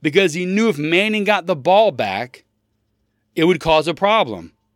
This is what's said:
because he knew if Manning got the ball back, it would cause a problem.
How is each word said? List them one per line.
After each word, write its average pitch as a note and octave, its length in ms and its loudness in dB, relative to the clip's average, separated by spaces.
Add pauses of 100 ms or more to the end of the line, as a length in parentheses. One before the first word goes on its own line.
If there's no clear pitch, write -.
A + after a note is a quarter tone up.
because D#3+ 340 0
he F3+ 120 -4
knew G3+ 220 0
if D#3+ 100 -2
Manning G3 460 -2
got F#3+ 220 0
the F3+ 100 -2
ball F#3 340 2
back, A#2 540 -6 (920)
it E3 80 0
would E3+ 160 2
cause D#3 300 2
a E3+ 60 -4
problem. C#3+ 580 -2 (240)